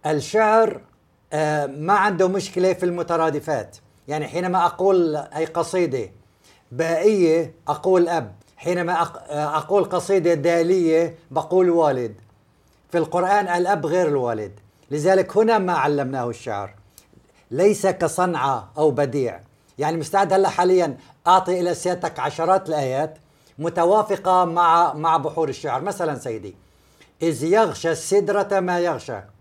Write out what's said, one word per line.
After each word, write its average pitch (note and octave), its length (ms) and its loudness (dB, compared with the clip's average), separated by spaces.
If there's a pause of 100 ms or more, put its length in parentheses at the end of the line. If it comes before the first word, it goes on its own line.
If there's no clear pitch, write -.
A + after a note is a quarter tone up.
الشعر، G#3+ 760 2 (520)
آه، D3+ 320 -2
ما D3+ 280 -2
عنده F#3+ 340 2
مشكلة F#3 460 0
في F3+ 120 -4
المترادفات. D#3+ 920 -2 (300)
يعني D3 200 -6
حينما F3+ 380 -2
أقول F3 500 2
هي D3+ 300 -6
قصيدة D#3+ 640 -2 (640)
بائية E3 800 2 (140)
أقول F3 400 2
أب، D3+ 240 -4 (260)
حينما F3 460 -2
أق-، - 260 -10
آه، D3+ 280 -4
أقول F3 260 0
قصيدة F3 500 0
دالية E3+ 840 2 (160)
بقول F3 380 2
والد. C3 460 0 (760)
في F3 60 -2
القرآن F3+ 500 0
الأب F3 380 0
غير E3+ 220 2
الوالد، A2+ 520 -2 (320)
لذلك F#3 460 2
هنا A3 200 4
ما F3+ 160 0
علمناه C3+ 560 -2
الشعر، G2+ 440 -8 (760)
ليس G3 360 2
كصنعة D#3 920 -2
أو D3+ 140 4
بديع. B2 480 -2 (380)
يعني D#3 200 -2
مستعد F#3+ 360 0
هلا F#3+ 160 4
حاليًا F3+ 480 2 (300)
أعطي F3+ 320 4
إلى F3 160 0
سيادتك F3 440 -4
عشرات E3 500 0
الآيات C#3+ 480 -4 (420)
متوافقة F#3 840 2
مع، E3+ 480 4
مع D#3+ 240 0
بحور D3+ 320 -2
الشعر. C3 320 -6
مثلًا F3 380 -6
سيدي: G#2 360 -10 (680)
"إذ D3+ 220 -2
يغشى E3+ 480 0
السدرة G3 680 0
ما F3+ 200 -2
يغشى C3+ 380 -4 (240)